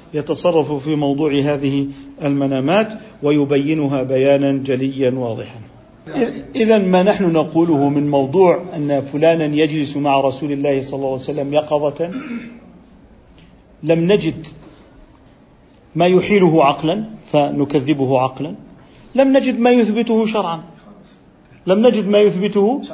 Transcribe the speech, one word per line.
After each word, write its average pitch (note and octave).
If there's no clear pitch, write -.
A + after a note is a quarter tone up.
يتصرف D3+
في D3+
موضوع C#3+
هذه C#3
المنامات C#3
ويبينها C#3+
بيانا C#3
جليا C3+
واضحا. A2+
إ-، -
إذن A3
ما F#3
نحن G3
نقوله D#3
من C#3+
موضوع C#3+
أن C#3+
فلانا D#3
يجلس D3
مع C#3
رسول C3+
الله C#3
صلى C#3
الله C3+
عليه C3
وسلم C#3+
يقظة، D3
لم E3
نجد D#3+
ما E3+
يحيله F3+
عقلا D#3
فنكذبه C#3+
عقلا، C3+
لم C4+
نجد A#3
ما A#3+
يثبته A3+
شرعا، E3+
لم G#3
نجد G#3
ما G3+
يثبته G3+